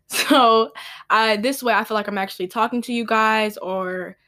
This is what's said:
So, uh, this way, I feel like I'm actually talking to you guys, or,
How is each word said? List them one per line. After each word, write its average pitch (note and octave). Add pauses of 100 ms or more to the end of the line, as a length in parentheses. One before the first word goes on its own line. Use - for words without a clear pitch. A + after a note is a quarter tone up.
(120)
So, A3+ (380)
uh, A3
this C4
way, A#3+
I G#3
feel A3
like G#3
I'm G3+
actually F#3+
talking A#3
to B3
you A#3
guys, A3
or, F#3 (120)